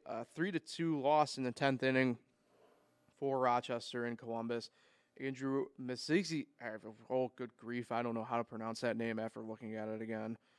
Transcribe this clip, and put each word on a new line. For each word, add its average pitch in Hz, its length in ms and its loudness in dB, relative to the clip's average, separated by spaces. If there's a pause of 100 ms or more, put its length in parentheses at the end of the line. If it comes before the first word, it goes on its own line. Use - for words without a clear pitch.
a 113 200 -6
three 180 260 -2
to 165 80 0
two 165 420 -2
loss 147 360 6
in 131 60 -2
the 123 80 0
tenth 135 320 2
inning 131 340 4 (1000)
for 135 200 0
Rochester 123 640 2
and 120 120 -4
Columbus. 117 520 -4 (500)
Andrew 135 460 0 (160)
Misizi, 151 640 0 (140)
I 120 100 -10
have, 107 100 -8 (280)
oh, 127 260 2
good 123 220 -8
grief, 120 340 -4
I 117 100 2
don't 120 140 0
know 110 80 -2
how 120 140 -2
to 120 60 2
pronounce 113 380 -6
that 117 160 2
name 113 220 -2
after 113 220 -4
looking 110 340 -8
at 107 140 -4
it 110 120 -4
again. 110 360 -4 (220)